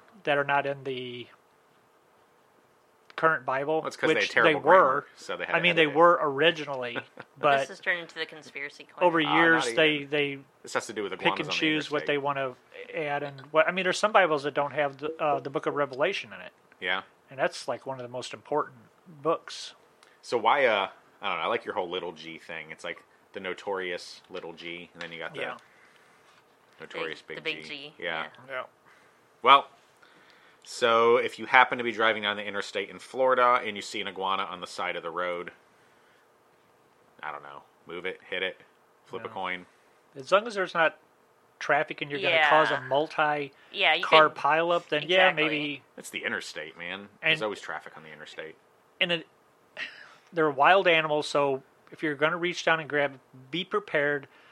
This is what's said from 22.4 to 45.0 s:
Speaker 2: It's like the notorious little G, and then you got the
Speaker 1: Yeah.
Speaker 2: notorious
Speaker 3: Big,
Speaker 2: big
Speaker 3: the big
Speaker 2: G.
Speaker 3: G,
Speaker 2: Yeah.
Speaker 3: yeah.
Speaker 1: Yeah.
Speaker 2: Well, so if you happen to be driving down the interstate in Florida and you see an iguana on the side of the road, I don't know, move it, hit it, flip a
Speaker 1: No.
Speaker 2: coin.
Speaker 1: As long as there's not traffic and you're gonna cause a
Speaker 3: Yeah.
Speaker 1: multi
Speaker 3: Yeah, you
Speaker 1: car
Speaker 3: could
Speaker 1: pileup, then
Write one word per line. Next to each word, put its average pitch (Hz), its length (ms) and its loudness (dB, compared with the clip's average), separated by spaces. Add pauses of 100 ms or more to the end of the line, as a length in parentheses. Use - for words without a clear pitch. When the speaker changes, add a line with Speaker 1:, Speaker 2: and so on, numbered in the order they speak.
Speaker 2:
It's 80 140 -18
like 87 180 -12 (320)
the 101 60 -12
notorious 92 880 -8
little 85 240 -12
G, 85 400 -14
and 85 80 -20
then 82 100 -12
you 82 60 -14
got 80 160 -10
the 143 80 -12
Speaker 1:
Yeah. 123 160 -10 (1200)
Speaker 2:
notorious 160 440 -10
Speaker 3:
Big, 156 200 -14
Speaker 2:
big 156 120 -6
Speaker 3:
the - 60 -14
big - 20 -16
Speaker 2:
G. - 60 -16
Speaker 3:
G, 147 280 -16
Speaker 2:
Yeah. 82 280 -6
Speaker 3:
yeah. - 40 -14 (180)
Speaker 1:
Yeah. 127 160 -10 (800)
Speaker 2:
Well, 135 260 8 (960)
so 117 540 4
if 113 220 -2
you 110 60 -10
happen 127 320 6
to 123 60 -6
be 117 80 -2
driving 110 320 0
down 104 140 0
the 104 80 -8
interstate 101 440 -6
in 92 100 -16
Florida 123 640 2
and 107 120 -6
you 98 60 -8
see 104 200 -10
an 95 60 -8
iguana 95 360 -4
on 90 180 -10
the 87 60 -10
side 90 280 -6
of 85 80 -8
the 85 80 -8
road, 87 400 -6 (1700)
I 76 100 -10
don't 71 120 -14
know, 71 200 -18 (220)
move 85 200 -12
it, 92 140 -8 (100)
hit 92 140 -4
it, 92 180 -6 (440)
flip 92 200 -12
a - 20 -12
Speaker 1:
No. - 60 -12
Speaker 2:
coin. 90 320 -8 (500)
Speaker 1:
As 139 160 -8
long 208 160 4
as 214 80 -10
there's 185 180 -4
not 160 240 2 (600)
traffic 151 420 -2
and 147 100 -8
you're 143 80 -4
gonna 160 300 2
cause 156 200 6
a 131 60 0
Speaker 3:
Yeah. 139 60 -4
Speaker 1:
multi 147 720 -2 (200)
Speaker 3:
Yeah, 180 240 2
you 170 100 -2
Speaker 1:
car 156 240 8
Speaker 3:
could - 80 -6
Speaker 1:
pileup, 165 520 2
then 151 140 -2